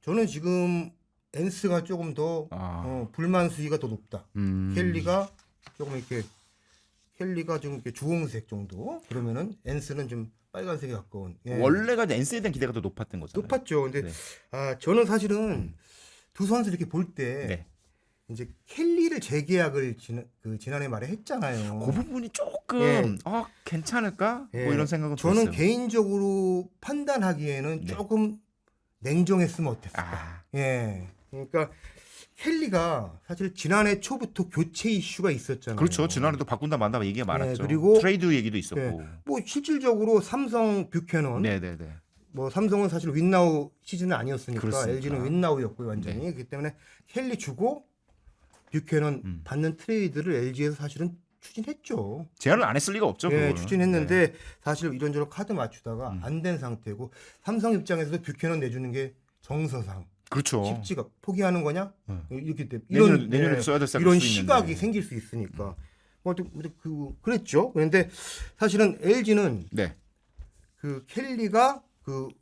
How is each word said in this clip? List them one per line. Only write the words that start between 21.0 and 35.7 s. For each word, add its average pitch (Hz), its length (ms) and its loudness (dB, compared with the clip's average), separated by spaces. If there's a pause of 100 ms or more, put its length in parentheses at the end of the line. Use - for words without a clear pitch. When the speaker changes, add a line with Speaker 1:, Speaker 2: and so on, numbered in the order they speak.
Speaker 1:
했잖아요. 135 720 -4
Speaker 2:
그 117 120 -2
부분이 247 380 -4
조금 494 520 -2
Speaker 1:
예. 233 340 4 (100)
Speaker 2:
"아, 220 220 -4 (180)
괜찮을까?" 220 840 -2
뭐 120 100 -4
Speaker 1:
예. 127 60 0
Speaker 2:
이런 147 180 2
생각은 151 320 -2
Speaker 1:
저는 208 280 4
Speaker 2:
들었어요. 175 120 -2
Speaker 1:
개인적으로 196 1120 2 (120)
판단하기에는 160 1000 0
Speaker 2:
네. 165 60 -10
Speaker 1:
조금 214 520 0 (600)
냉정했으면 170 720 2
어땠을까? - 320 -8
Speaker 2:
아. 85 400 -10 (120)
Speaker 1:
예. 120 520 -2 (240)
그러니까 135 400 -4 (640)
켈리가 170 920 -2
사실 180 260 -6
지난해 202 460 2
초부터 233 500 -4
교체 170 400 -2
이슈가 190 420 0
있었잖아요. 120 460 -4